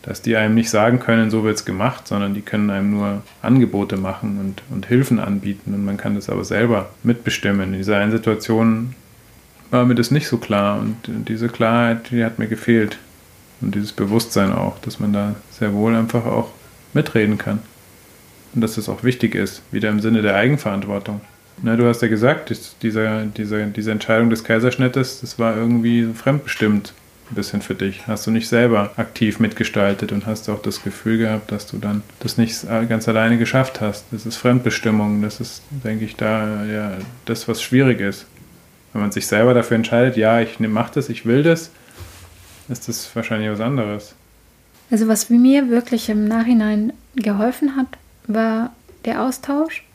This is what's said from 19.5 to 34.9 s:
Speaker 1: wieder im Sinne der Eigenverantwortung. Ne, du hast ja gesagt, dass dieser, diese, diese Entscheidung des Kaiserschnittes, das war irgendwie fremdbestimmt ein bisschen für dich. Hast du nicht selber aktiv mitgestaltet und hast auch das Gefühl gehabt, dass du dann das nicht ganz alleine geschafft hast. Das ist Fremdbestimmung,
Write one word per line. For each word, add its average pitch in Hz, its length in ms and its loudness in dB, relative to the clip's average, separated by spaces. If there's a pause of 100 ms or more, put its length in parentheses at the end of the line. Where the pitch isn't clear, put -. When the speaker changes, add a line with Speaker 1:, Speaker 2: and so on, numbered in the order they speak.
Speaker 1:
wieder 107 200 -2
im 107 100 2
Sinne 110 220 2
der 101 140 2
Eigenverantwortung. 101 840 0 (420)
Ne, 113 140 2
du 120 100 4
hast 117 160 2
ja 117 60 2
gesagt, 117 440 2
dass - 300 -10
dieser, 110 440 -2
diese, 107 420 -4
diese 107 240 -4
Entscheidung 113 380 2
des 113 160 0
Kaiserschnittes, 127 720 0
das - 180 -12
war 113 200 0
irgendwie 117 580 2
fremdbestimmt 107 800 0 (360)
ein 107 60 -10
bisschen 101 260 -4
für 98 140 -6
dich. 98 320 -6
Hast 107 180 -4
du 110 60 -2
nicht 113 160 0
selber 117 480 4
aktiv 113 440 -2
mitgestaltet 104 760 0
und 101 120 -4
hast 110 240 -6
auch 104 140 -4
das - 200 -6
Gefühl 113 360 -2
gehabt, 110 320 -2
dass 104 160 -8
du 107 100 -10
dann 104 240 -4 (200)
das - 160 -4
nicht 117 280 0 (220)
ganz 113 220 0
alleine 113 280 4
geschafft 127 440 0
hast. 104 300 -4
Das 110 140 -10
ist 113 120 -8
Fremdbestimmung, 110 840 2